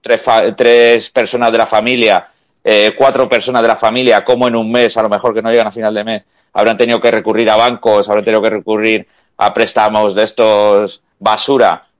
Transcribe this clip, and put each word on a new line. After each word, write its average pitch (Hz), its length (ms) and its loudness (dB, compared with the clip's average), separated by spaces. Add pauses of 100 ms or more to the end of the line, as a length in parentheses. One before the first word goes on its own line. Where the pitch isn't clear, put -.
tres 113 200 -2
fa-, 113 340 0
tres 117 560 2
personas 120 420 -2
de 113 60 0
la 113 80 0
familia, 110 600 0 (360)
eh, 107 320 2
cuatro 131 320 2
personas 120 340 -2
de 113 60 2
la 110 80 0
familia, 123 480 0
como 123 240 0
en 117 80 -2
un 113 140 -4
mes, 120 260 0
a 113 60 2
lo 110 60 -2
mejor 104 260 -2
que 110 80 -4
no 113 80 -4
llegan 117 180 2
a 101 40 -8
final 110 220 -4
de 104 100 -4
mes, 110 200 -8 (280)
habrán 107 240 0
tenido 117 240 0
que 117 100 2
recurrir 110 400 0
a 107 60 2
bancos, 110 520 0
habrán 104 160 0
tenido 107 180 0
que 110 80 0
recurrir 107 560 -4 (320)
a 104 160 0
préstamos 107 600 0
de 107 100 0
estos 104 760 0 (160)
basura 107 680 0 (140)